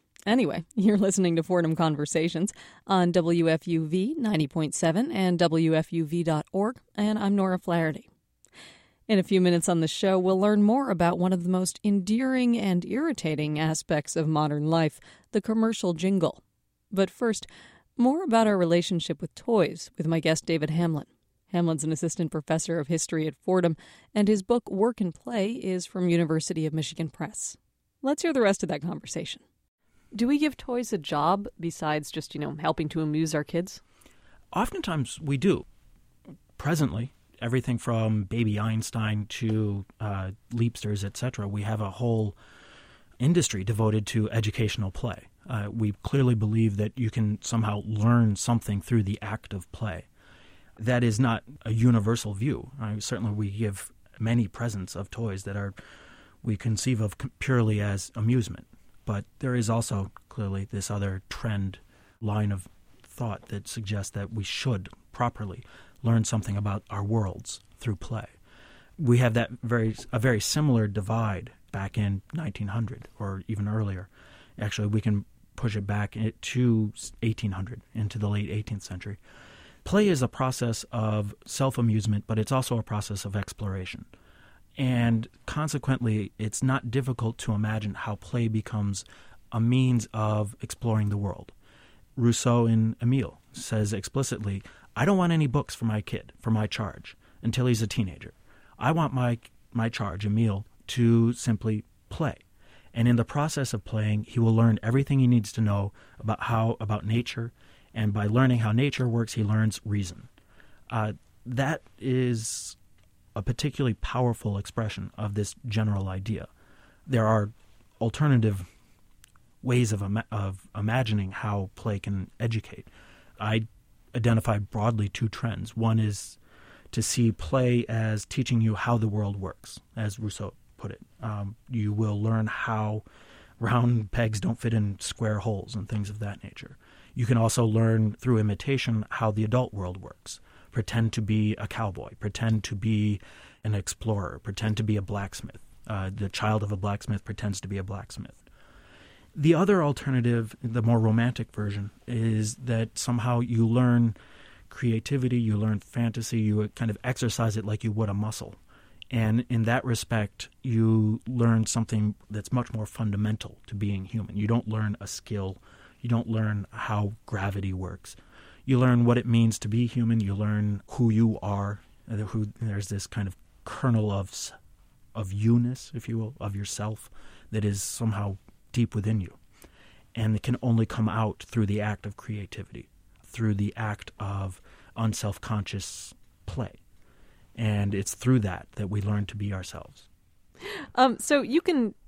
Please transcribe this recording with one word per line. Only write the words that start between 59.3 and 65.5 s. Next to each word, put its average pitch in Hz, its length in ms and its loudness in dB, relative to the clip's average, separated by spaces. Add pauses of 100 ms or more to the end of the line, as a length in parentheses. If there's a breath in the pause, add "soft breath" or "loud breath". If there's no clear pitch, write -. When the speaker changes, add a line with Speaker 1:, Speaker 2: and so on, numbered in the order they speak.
Speaker 2:
there 127 160 -2
is 113 120 0
also 110 440 0 (160)
clearly 98 420 -4
this 101 220 -6
other 98 360 -2
trend 98 520 -4 (400 soft breath)
line 104 320 0
of 95 160 -6 (340)
thought - 460 -8
that 101 180 -10
suggests 104 460 -6
that 101 200 -8
we 107 120 -4
should 98 440 -4 (220)
properly 113 540 -4 (380 loud breath)